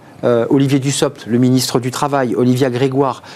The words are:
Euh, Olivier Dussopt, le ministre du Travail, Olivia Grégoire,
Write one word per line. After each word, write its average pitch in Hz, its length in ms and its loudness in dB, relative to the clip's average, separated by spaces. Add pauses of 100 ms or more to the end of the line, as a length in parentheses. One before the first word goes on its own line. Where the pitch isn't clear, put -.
(220)
Euh, 120 280 2
Olivier 139 300 2
Dussopt, - 460 -4
le 113 120 0
ministre 127 420 2
du 123 100 -4
Travail, 135 440 -2
Olivia 127 340 2
Grégoire, 131 540 -2 (120)